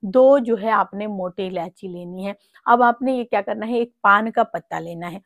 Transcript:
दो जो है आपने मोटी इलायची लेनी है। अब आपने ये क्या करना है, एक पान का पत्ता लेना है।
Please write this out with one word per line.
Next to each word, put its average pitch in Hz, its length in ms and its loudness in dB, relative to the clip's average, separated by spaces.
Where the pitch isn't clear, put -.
दो 254 380 6
जो 233 160 -2
है 208 160 -4
आपने 202 360 -2
मोटी 190 380 -6
इलायची 185 420 -8
लेनी 180 360 -12
है। 196 120 -8
अब 240 160 4
आपने 247 340 2
ये 240 80 -4
क्या 208 180 -2
करना 214 240 -8
है, 233 140 -2
एक 240 120 -6
पान 208 280 4
का 233 140 0
पत्ता 165 340 -10
लेना 170 300 -10
है। 185 180 -14